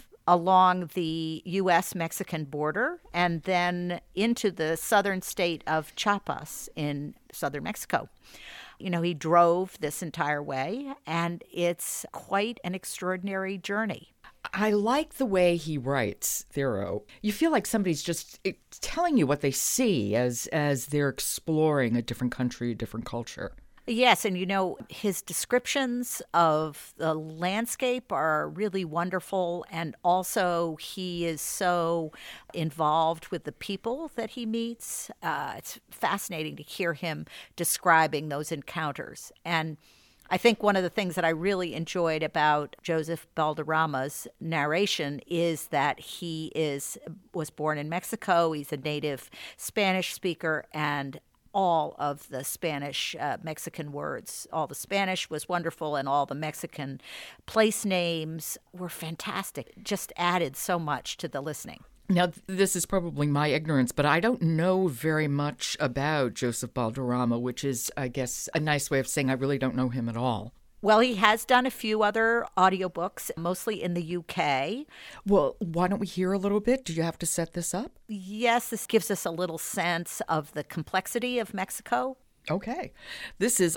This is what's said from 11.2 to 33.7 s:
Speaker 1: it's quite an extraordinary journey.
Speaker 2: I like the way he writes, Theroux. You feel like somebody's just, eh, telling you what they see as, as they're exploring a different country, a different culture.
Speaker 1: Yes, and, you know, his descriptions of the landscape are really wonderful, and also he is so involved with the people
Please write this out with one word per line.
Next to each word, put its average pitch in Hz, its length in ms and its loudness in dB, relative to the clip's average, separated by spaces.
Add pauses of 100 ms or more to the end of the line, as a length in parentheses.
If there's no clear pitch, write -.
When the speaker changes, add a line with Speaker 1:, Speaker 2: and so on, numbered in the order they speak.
Speaker 1:
it's - 580 -2
quite 214 540 -4
an 180 100 -4
extraordinary 190 840 -4
journey. 202 580 -4 (380)
Speaker 2:
I 214 200 2
like 240 420 2
the 269 120 0
way 180 280 6
he 160 240 -2
writes, 123 760 -2
Theroux. 104 520 -2 (180)
You 208 80 0
feel 320 220 2
like 233 120 4
somebody's 185 380 0
just, - 420 -6
eh, - 100 -2 (260)
telling 330 360 2
you 156 120 6
what 143 140 2
they 190 100 2
see 127 640 2
as, 123 320 0
as 147 380 0
they're 143 220 2
exploring 147 840 2
a 120 80 2
different 120 320 -4
country, 123 380 -2
a - 20 -8
different - 320 -8
culture. - 460 -8 (360)
Speaker 1:
Yes, 240 360 6
and, 190 120 0
you 180 100 -2
know, 190 320 0 (100)
his - 340 -2
descriptions 247 1000 -2 (140)
of 156 600 2
the 160 180 0
landscape 190 960 -2
are 156 380 2
really 185 360 -2
wonderful, 175 840 -2
and 165 320 -6
also 175 800 2
he 175 440 -4
is 160 160 -2
so 170 720 0 (420)
involved 160 760 2
with 175 160 -6
the 139 80 -6
people 247 640 -6